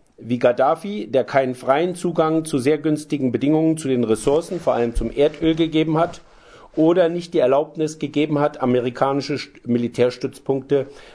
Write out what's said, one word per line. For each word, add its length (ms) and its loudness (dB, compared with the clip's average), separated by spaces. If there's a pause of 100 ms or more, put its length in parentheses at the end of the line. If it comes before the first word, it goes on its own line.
(180)
wie 200 -4
Gaddafi, 680 0
der 180 0
keinen 300 0
freien 400 0
Zugang 500 0
zu 140 -2
sehr 180 0
günstigen 560 -2
Bedingungen 460 0
zu 100 -6
den 160 0
Ressourcen, 560 0
vor 140 0
allem 200 -2
zum 160 -2
Erdöl, 440 0
gegeben 420 0
hat 240 0 (560)
oder 320 4
nicht 240 -6
die 60 0
Erlaubnis 600 0
gegeben 420 0
hat, 200 0
amerikanische 800 0
St-, 280 -18
Militärstützpunkte 1200 -2 (260)